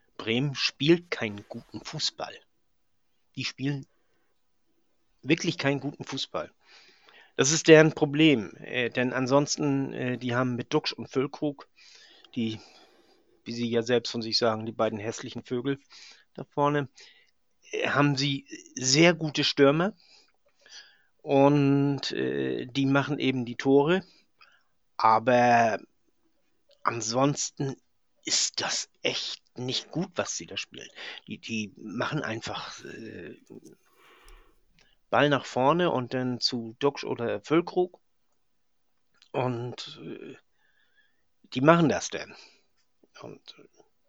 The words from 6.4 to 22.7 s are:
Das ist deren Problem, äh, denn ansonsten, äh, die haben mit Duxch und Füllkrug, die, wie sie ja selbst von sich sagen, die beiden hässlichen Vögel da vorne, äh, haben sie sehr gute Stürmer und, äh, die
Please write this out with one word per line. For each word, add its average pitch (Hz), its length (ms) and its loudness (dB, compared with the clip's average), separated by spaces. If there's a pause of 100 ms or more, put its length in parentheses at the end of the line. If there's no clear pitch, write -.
Das 135 160 2
ist 160 160 -2
deren 156 260 10
Problem, 143 640 2
äh, 120 340 -4
denn 127 200 0
ansonsten, 139 800 0
äh, 123 280 -4
die 120 160 -4
haben 127 200 0
mit 117 160 -8
Duxch - 220 -2
und - 160 -12
Füllkrug, 139 580 -4 (680)
die, 113 240 -4 (840)
wie 117 100 -10
sie 120 140 -4
ja 117 140 0
selbst 117 300 0
von 117 100 -6
sich 110 160 -2
sagen, 110 300 0
die 113 40 -8
beiden 110 280 -2
hässlichen 113 440 -10
Vögel 131 360 -4 (560)
da 147 80 -12
vorne, 143 460 0 (800)
äh, - 160 -4
haben 143 300 2
sie 139 280 -2 (300)
sehr 151 400 4
gute 151 280 -2
Stürmer 156 500 4 (1300)
und, 139 880 4
äh, 131 560 -4
die 135 180 -2